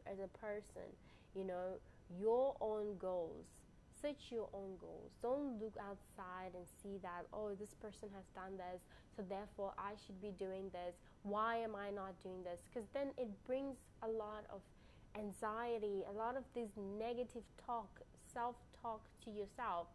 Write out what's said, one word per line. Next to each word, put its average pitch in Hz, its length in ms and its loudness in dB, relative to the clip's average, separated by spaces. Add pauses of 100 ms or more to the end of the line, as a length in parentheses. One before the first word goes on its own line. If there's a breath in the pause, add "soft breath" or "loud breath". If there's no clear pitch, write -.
as 196 160 -2
a 190 80 0 (100)
person, 208 460 -2 (500 loud breath)
you 190 80 2
know, 185 380 2 (400 loud breath)
your 247 400 10
own 208 400 4
goals. 170 460 2 (540)
Set 294 140 2 (160)
your 226 220 0
own 190 260 -4
goals. 165 320 -8 (120)
Don't 262 360 4
look 214 220 -2
outside 185 720 -4
and 180 100 -6 (160)
see 196 220 -4
that, 175 300 -2
"Oh, 208 260 0
this 208 240 -6
person 208 320 -6
has 190 180 -8
done 190 240 -4
this, 180 240 -2 (360 loud breath)
so 202 120 0
therefore 196 480 0
I 202 200 0
should 190 260 -8
be 208 80 0
doing 190 400 0
this. 180 240 0 (300 loud breath)
Why 214 320 6
am 226 180 2
I 202 160 0
not 190 320 -2
doing 185 220 -6
this?" 175 160 -2 (120)
'Cause 220 200 0
then 277 240 4
it 254 100 2 (180)
brings 269 340 2 (240)
a 226 60 2
lot 214 420 0
of 196 100 -6 (560 loud breath)
anxiety, 214 920 2
a 202 60 -2
lot 226 240 2
of 254 80 0 (100)
this 233 220 0
negative 226 680 0 (240)
talk, 233 360 0 (300)
self-talk 233 680 0 (240)
to 226 80 -4
yourself, 202 640 2